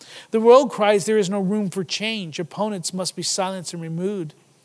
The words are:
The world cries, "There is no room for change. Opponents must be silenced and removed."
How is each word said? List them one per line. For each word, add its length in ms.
The 100
world 300
cries, 340
"There 140
is 100
no 120
room 280
for 140
change. 560
Opponents 560
must 220
be 80
silenced 480
and 100
removed." 520